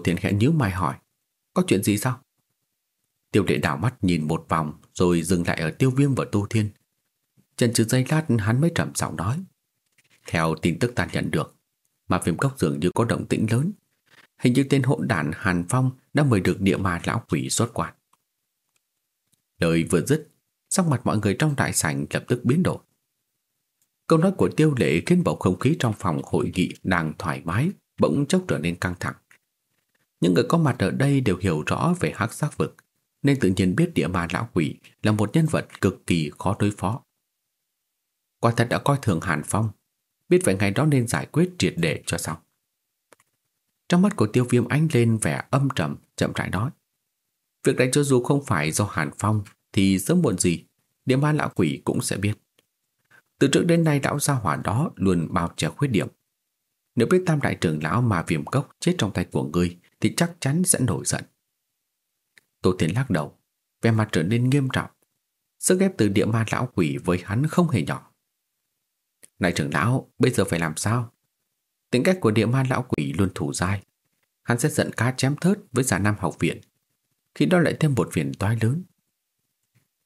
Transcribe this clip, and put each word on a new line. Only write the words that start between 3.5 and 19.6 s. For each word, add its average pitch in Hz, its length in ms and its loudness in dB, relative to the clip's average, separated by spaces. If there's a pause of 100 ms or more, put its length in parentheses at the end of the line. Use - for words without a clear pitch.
đảo 78 180 -2
mắt 101 280 -4
nhìn 80 240 0
một 82 200 -4
vòng 78 240 -2 (220)
rồi 87 280 2
dừng 87 240 0
lại - 140 -2
ở 80 100 -2
Tiêu 131 200 0
Viêm 139 240 2
và - 180 -2
Tô 101 180 0
Thiên. 107 200 0 (840)
Chần 123 160 2
chừ 113 120 2
giây 127 240 0
lát, 156 180 0 (120)
hắn 113 220 0
mới 165 140 2
trầm 69 200 -2
giọng - 220 -6
nói, 120 280 -4 (840)
"Theo 82 360 0
tin 82 160 0
tức - 160 -2
ta 87 180 -2
nhận 78 180 -4
được, 78 240 -4 (540)
Ma 90 160 0
Viêm 85 120 0
Cốc 135 220 -2
dường 73 220 -2
như 87 140 2
có 113 100 0
động 101 220 -4
tĩnh - 240 -2
lớn. 143 220 0 (680)
Hình 123 140 2
như 135 180 2
tên 135 120 2
hỗn 143 260 0
đản 76 260 -2
Hàn 90 340 -2
Phong 127 220 2 (240)
đã 147 100 4
mời 110 160 4
được 90 200 0
địa 95 160 2
ma 90 280 -2
lão - 240 -4
quỷ 67 220 -2
xuất - 240 -2
quan." 82 200 -6 (1600)
Lời 82 260 2